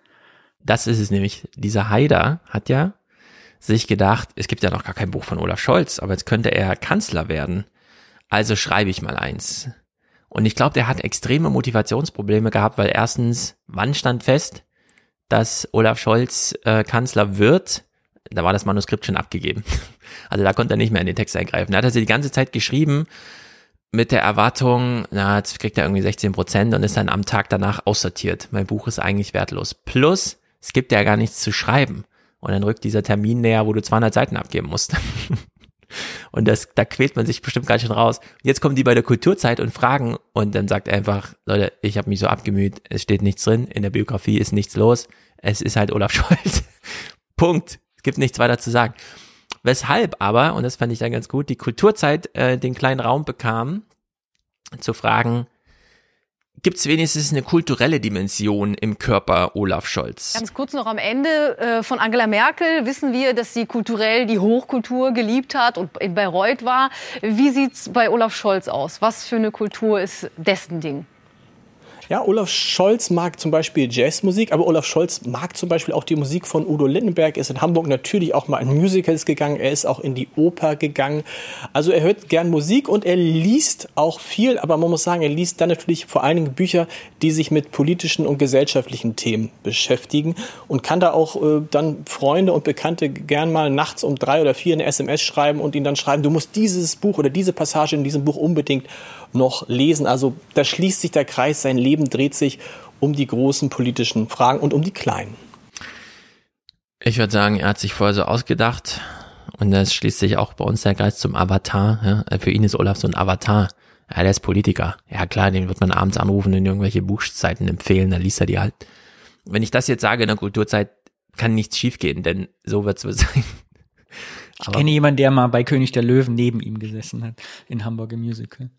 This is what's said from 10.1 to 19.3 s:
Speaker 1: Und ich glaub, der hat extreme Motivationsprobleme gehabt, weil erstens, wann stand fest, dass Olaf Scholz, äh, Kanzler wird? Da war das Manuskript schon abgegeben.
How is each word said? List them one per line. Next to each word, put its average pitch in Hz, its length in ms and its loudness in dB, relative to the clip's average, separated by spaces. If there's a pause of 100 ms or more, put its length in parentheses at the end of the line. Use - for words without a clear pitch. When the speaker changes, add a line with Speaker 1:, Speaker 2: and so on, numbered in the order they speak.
Speaker 1:
Und 110 160 0
ich 107 80 0
glaub, 135 180 0
der 120 160 0
hat 113 160 -2
extreme 151 460 -2
Motivationsprobleme 110 1000 0
gehabt, 107 280 0
weil 104 160 2
erstens, 120 600 -2 (100)
wann 117 260 -2
stand 127 300 -2
fest, - 420 0 (680)
dass - 420 0
Olaf 110 260 2
Scholz, - 560 0 (100)
äh, 110 200 2
Kanzler 107 520 0
wird? 127 480 2 (460)
Da - 140 -2
war 92 100 4
das - 100 -2
Manuskript - 420 -2
schon 98 100 -2
abgegeben. - 520 -6